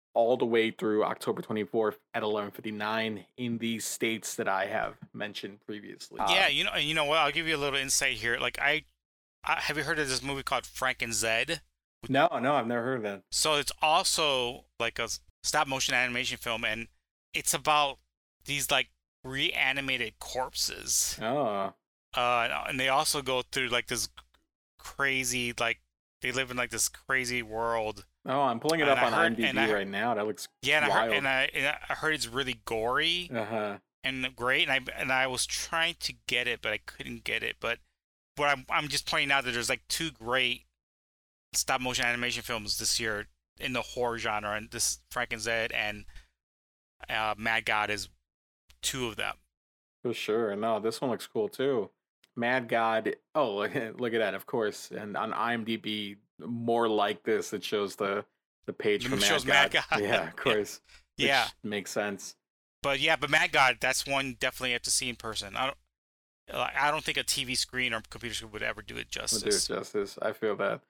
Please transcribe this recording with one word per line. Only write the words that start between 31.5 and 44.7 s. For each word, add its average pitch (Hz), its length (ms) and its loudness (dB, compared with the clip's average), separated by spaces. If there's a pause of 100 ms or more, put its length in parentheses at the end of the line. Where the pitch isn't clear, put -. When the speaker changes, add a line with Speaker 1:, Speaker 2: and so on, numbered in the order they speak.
Speaker 2:
and 143 240 0 (100)
I 147 60 -4
heard 156 220 0
it's 117 120 -4
really 127 380 -4
gory 147 640 0
Speaker 1:
Uh-huh. 107 460 -4 (260)
Speaker 2:
and 131 320 -4
great. 135 320 2
And 139 40 -2
I, 135 240 0
and 127 160 -2
I 131 160 2
was 127 180 -2
trying 165 540 -2
to - 140 -4 (140)
get 123 200 0
it, 117 160 -4
but 110 100 0
I 107 60 -2
couldn't 123 440 -12
get 113 200 -2
it. 113 160 -6
But 117 180 -4 (600)
what 143 120 4
I'm, 139 220 0
I'm 156 160 2
just 143 220 -4
pointing 147 220 2
out 139 140 4
that 127 60 0
there's, 117 180 0
like, - 180 -4
two 160 220 -2
great 123 560 -2 (880)
stop 131 280 0
motion 127 240 0
animation 120 360 0
films 107 360 -4
this - 220 0
year 110 280 -2 (320)
in 139 140 -4
the 120 80 0
horror 120 360 -2
genre, 107 380 -2
and 107 140 -8
this - 300 -2 (100)